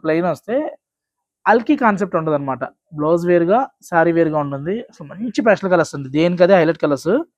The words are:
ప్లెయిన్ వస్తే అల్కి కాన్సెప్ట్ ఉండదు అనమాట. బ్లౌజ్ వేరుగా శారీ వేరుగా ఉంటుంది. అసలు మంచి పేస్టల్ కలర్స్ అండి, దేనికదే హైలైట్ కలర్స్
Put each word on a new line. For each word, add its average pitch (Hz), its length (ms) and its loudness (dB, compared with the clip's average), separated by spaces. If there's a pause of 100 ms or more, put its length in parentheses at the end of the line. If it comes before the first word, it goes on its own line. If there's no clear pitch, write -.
ప్లెయిన్ 165 260 0
వస్తే 214 240 -8 (960)
అల్కి 247 320 2
కాన్సెప్ట్ 196 360 0
ఉండదు 156 180 0
అనమాట. 135 260 -6 (340)
బ్లౌజ్ 165 320 0
వేరుగా 175 300 4 (300)
శారీ 165 280 2
వేరుగా 156 280 0
ఉంటుంది. 143 300 -8 (140)
అసలు - 220 -20
మంచి 214 360 -8
పేస్టల్ 190 260 2
కలర్స్ 165 240 0
అండి, 135 200 -10
దేనికదే 175 420 4
హైలైట్ 160 240 0
కలర్స్ 147 280 -2 (260)